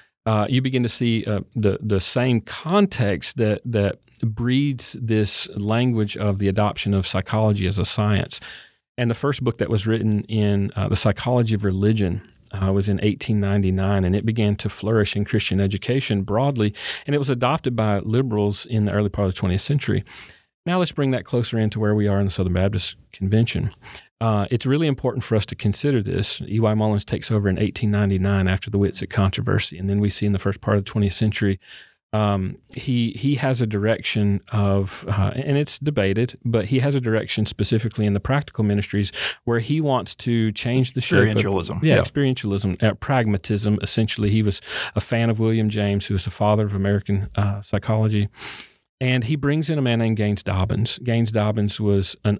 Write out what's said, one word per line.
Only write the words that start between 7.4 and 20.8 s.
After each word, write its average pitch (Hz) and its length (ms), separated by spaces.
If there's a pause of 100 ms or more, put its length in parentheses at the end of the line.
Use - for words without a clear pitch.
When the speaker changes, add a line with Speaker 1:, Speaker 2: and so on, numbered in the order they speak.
Speaker 1:
as 101 100
a 127 60
science. 104 560 (580)
And 120 140
the 110 40
first 143 280
book 117 140
that - 120
was 101 160
written 107 380
in, 101 540
uh, 101 100
the 104 80
psychology 113 580
of 104 120
religion, 98 560 (320)
uh, 95 180
was 98 160
in 98 160
eighteen 107 380
ninety-nine, 98 640
and 90 100
it 104 100
began 110 300
to 104 140
flourish 107 460
in 101 100
Christian 98 340
education 101 640
broadly, 107 500 (320)
and 143 80
it 147 60
was 135 100
adopted 127 460
by 107 240
liberals 107 680
in 107 200
the 95 80
early 104 160
part 101 180
of 92 60
the - 60
twentieth 92 220
century. 107 440 (600)
Now 180 140
let's 170 140